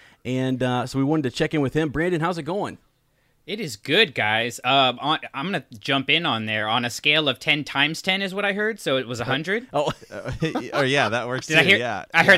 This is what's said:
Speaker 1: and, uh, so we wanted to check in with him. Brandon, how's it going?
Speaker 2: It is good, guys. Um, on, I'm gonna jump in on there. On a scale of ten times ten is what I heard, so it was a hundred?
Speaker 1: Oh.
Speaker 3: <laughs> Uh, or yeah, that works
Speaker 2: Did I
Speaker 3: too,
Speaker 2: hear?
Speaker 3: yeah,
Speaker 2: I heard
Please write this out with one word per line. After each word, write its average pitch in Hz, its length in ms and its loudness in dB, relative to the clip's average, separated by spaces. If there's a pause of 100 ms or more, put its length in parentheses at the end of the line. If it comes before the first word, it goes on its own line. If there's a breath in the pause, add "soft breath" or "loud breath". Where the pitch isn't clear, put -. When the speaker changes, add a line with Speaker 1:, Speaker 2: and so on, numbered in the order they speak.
(260 soft breath)
Speaker 1:
and, 131 360 -2
uh, 127 260 0
so 135 120 -4
we 135 60 2
wanted 151 180 2
to 123 80 -2
check 156 220 -2
in 156 80 0
with 131 120 0
him. 156 160 0
Brandon, 165 300 0
how's 170 180 -2
it 165 60 -8
going? 160 360 -6 (680)
Speaker 2:
It 208 140 -8
is 151 160 -8
good, 156 400 2
guys. 113 480 0
Um, 127 360 4
on, 147 200 0 (160)
I'm 139 100 -4
gonna 180 200 -4 (120)
jump 139 320 -2
in 165 160 2
on 113 220 0
there. 107 200 0
On 117 160 2
a 123 60 -2
scale 151 400 2
of 123 80 -2
ten 151 260 0
times 143 380 0
ten 190 220 -2
is 185 100 -6
what 196 100 -4
I 202 100 0
heard, 214 260 -4
so 139 180 0
it 120 100 -2
was 117 120 -6
a 117 60 -4
hundred? 160 460 -4
Speaker 1:
Oh. 147 260 0
Speaker 3:
<laughs> - 40 -20 (100)
Uh, 120 500 -6 (120)
or 143 120 2
yeah, 131 240 2
that 117 180 -2
works 127 180 -6
Speaker 2:
Did 156 120 0
I 165 40 8
Speaker 3:
too, 170 60 2
Speaker 2:
hear? 196 100 6
Speaker 3:
yeah, 110 340 -4
Speaker 2:
I 165 120 4
heard 196 140 8